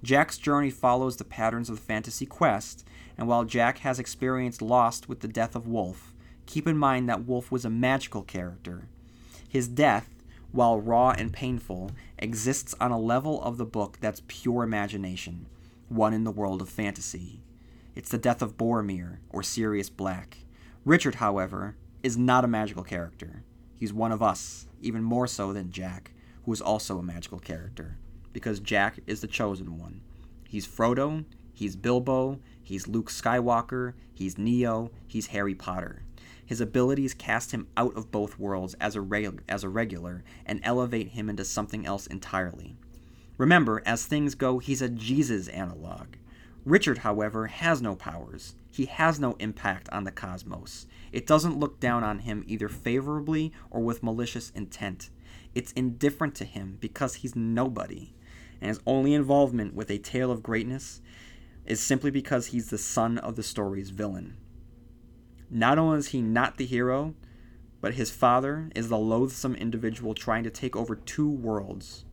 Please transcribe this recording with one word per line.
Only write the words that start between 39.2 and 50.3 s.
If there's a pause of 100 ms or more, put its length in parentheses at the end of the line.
as
a
regular (220)
and
elevate
him
into
something
else
entirely. (600)
Remember,
as
things
go,
he's
a
Jesus
analog. (580)
Richard,
however,
has
no
powers. (140)
He
has
no
impact
on
the
cosmos. (260)